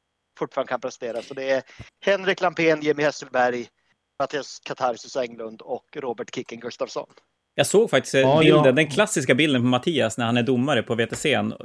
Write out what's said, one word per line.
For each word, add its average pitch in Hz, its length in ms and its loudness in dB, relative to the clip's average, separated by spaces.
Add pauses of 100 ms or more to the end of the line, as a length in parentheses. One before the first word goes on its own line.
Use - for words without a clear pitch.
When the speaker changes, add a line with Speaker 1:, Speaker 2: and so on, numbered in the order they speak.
(400)
Speaker 1:
fortfarande 135 300 -6
kan 123 120 -4
prestera. 117 400 -10
Så - 120 -14
det 135 180 -6
är 131 120 0 (420)
Henrik 190 360 0
Lampén, 165 400 2
Jimmy 147 220 0
Hesselberg, 123 640 -2 (520)
Mattias 139 460 -6
Katarsis 123 500 -6
Englund 117 460 -8
och 123 240 -10 (100)
Robert 123 400 -10
Kicken 117 240 -10
Gustafsson. 123 480 -8 (480)
Speaker 2:
Jag 143 120 2
såg 208 220 2
faktiskt, - 260 0
eh, 135 60 4
Speaker 3:
Ja, 139 180 4
Speaker 2:
bilden, 151 260 6
Speaker 3:
ja. 131 60 6
Speaker 2:
den 151 180 2
klassiska 147 460 0
bilden 139 260 2
på 123 60 2
Mattias 123 500 0
när 120 80 -2
han 120 120 2
är 120 60 2
domare 127 400 0
på 117 120 -4
V 117 120 0
T - 80 -8
C. 135 200 0 (300)